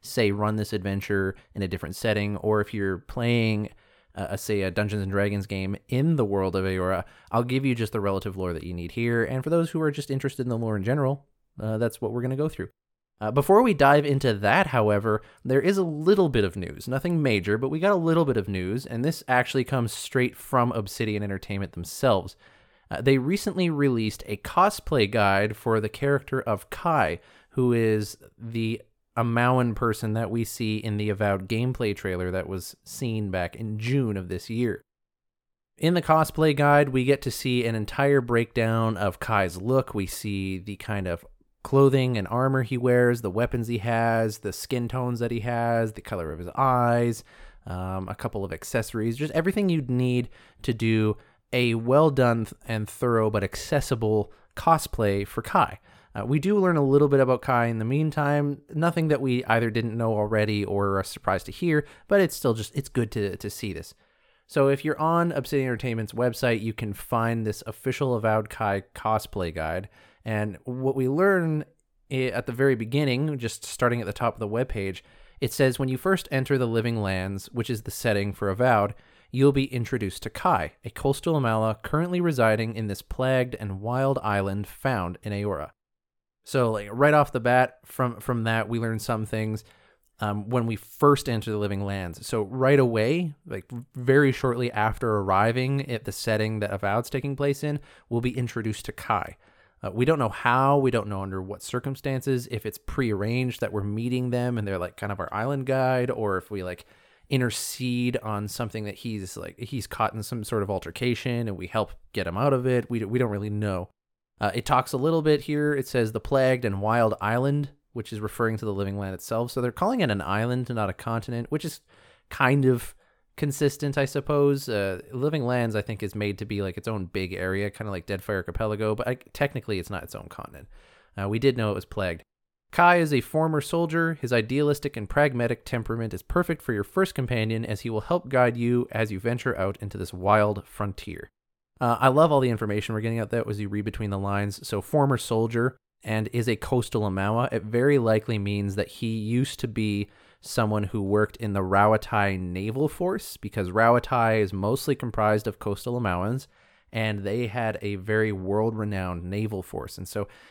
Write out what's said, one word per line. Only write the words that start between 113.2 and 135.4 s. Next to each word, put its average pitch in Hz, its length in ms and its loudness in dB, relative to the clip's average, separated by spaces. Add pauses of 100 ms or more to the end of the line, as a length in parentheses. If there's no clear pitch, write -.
really 104 180 -4
know. 104 380 -2 (540)
Uh, 104 140 2
it 123 100 -6
talks 127 260 2
a 139 60 -2
little 160 240 2
bit 151 200 4
here. 147 320 0
It 139 140 -4
says 113 240 0
the 113 80 -4
plagued 131 460 2
and 98 160 -2
wild 110 400 4
island, 135 480 0 (240)
which 117 180 -8
is 110 80 -6
referring 110 380 -2
to 107 80 -6
the 104 80 -2
Living 98 240 -2
Land 98 160 -6
itself. 113 380 -4
So 131 100 -2
they're 123 100 0
calling 233 300 0
it 160 80 2
an 101 140 0
island, 117 460 -2
not 110 200 -2
a 95 40 -2
continent, 117 560 -6
which 156 140 -4
is 156 160 -8 (500)
kind 135 360 4
of 127 280 2 (440)
consistent, 143 600 -2
I 143 60 2
suppose. 143 640 0
Uh, 98 340 -2 (120)
Living 139 320 -2
Lands, 120 300 0
I 107 60 0
think, 104 220 -6
is 98 120 -6
made 104 240 -2
to 104 60 -8
be, 104 160 -4
like, 95 160 -4
its 107 120 -8
own 104 160 -4
big 92 260 -6
area, 95 380 -4
kinda 107 220 -10
like 90 160 -8
Deadfire 98 300 -4
Archipelago, 107 580 -2
but 110 120 -4
I, 127 80 -2 (180)
technically 113 460 -2
it's 85 120 -8
not 90 120 -6
its - 120 -14
own - 140 -14
continent. - 380 -16 (480)
Uh, 101 140 -4
we 110 100 0
did 131 160 4
know 110 160 0
it 101 40 0
was 95 100 -6
plagued. 87 380 -4 (480)
Kai 175 260 6
is 160 160 2
a 127 80 4
former 156 400 0
soldier. 165 540 0
His 123 180 -4
idealistic 135 640 0
and 104 100 -8
pragmatic 120 560 0